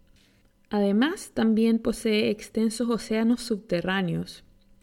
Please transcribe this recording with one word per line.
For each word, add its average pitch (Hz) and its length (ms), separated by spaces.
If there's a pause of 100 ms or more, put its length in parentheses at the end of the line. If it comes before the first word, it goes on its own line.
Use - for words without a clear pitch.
(720)
Además, 214 640
también 226 460
posee 220 500
extensos 220 580
océanos 226 520
subterráneos. 180 1040 (380)